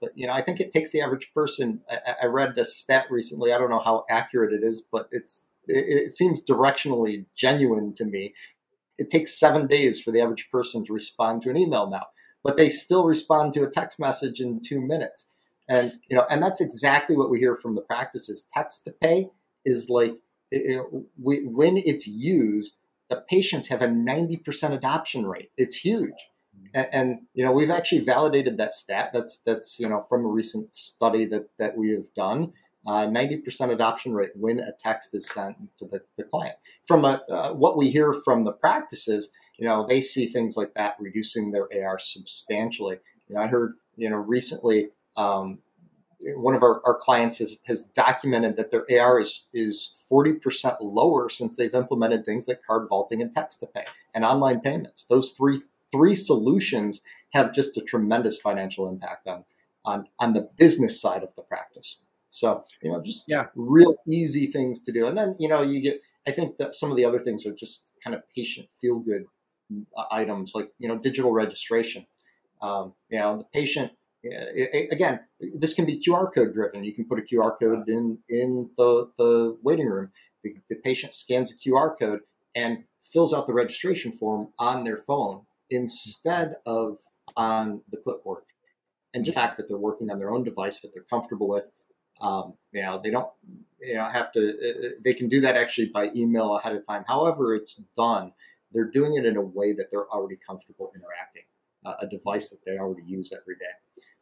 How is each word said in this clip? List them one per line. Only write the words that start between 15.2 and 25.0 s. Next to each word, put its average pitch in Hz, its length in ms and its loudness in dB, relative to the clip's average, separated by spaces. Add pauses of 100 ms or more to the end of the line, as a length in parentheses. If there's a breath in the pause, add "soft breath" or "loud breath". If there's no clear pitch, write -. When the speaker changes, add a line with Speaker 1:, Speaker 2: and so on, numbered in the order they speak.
Speaker 1:
And, 123 260 4 (140)
you 127 80 0
know, 123 140 8
and 147 100 2
that's 185 200 2
exactly 147 560 2
what 131 140 4
we 120 100 2
hear 123 160 4
from 117 180 -6
the 104 80 -4
practices. 120 720 -8
Text - 300 -6
to - 80 -14
pay 185 380 2 (340)
is 123 260 0
like, 120 220 4 (400)
it, 131 260 -2
it, 127 260 -8 (160)
we, 139 240 0
when 143 320 4
it's 175 300 0
used, 110 720 0 (320)
the - 160 -6
patients 180 420 2
have 123 120 -2
a 123 80 2
ninety 135 480 0
percent 147 380 -4
adoption 135 500 -2